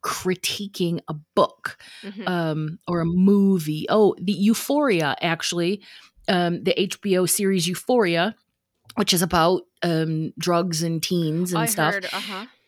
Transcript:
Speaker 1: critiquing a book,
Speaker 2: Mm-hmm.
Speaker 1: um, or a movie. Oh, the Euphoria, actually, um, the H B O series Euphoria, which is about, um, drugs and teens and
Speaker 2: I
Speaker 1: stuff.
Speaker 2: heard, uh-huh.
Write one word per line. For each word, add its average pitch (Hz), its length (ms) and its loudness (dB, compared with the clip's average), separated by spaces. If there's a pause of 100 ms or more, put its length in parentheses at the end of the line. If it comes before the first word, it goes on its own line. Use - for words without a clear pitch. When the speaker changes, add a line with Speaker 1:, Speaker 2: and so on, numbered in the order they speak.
Speaker 1:
critiquing 180 1040 -4
a 156 60 -6 (220)
book, - 420 -2 (260)
Speaker 2:
Mm-hmm. 202 240 -10
Speaker 1:
um, 160 600 -2
or 175 140 0
a 165 40 0
movie. 185 840 2
Oh, 208 320 4
the 180 100 -2
Euphoria, 208 920 0
actually, 170 600 -2 (460)
um, 175 360 0
the - 160 0
H 190 220 -4
B 190 160 2
O 185 80 2
series 190 420 0
Euphoria, 185 680 0 (600)
which 208 180 0
is 170 80 2
about, 175 420 2 (200)
um, 160 540 0
drugs 170 460 0
and 165 200 -2
teens 170 480 0
and 202 120 0
Speaker 2:
I - 20 0
Speaker 1:
stuff. 180 300 0
Speaker 2:
heard, 190 100 -6
uh-huh. 202 400 -8 (220)